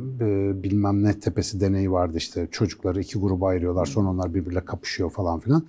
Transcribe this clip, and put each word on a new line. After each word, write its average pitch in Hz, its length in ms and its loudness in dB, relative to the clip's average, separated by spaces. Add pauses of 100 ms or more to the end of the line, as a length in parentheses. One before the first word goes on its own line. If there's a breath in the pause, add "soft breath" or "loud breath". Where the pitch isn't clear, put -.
(200)
e, 98 420 0
bilmem 101 420 2
ne 104 160 4
tepesi - 400 -2
deneyi 95 320 2
vardı 87 240 2
işte 82 340 -4
çocukları 95 500 -2
iki 101 180 -4
gruba 95 300 2
ayırıyorlar, 90 380 2
sonra 101 220 0
onlar 92 260 -2
birbiriyle 90 300 -2
kapışıyor - 460 -4
falan 85 300 -2
filan. 156 280 4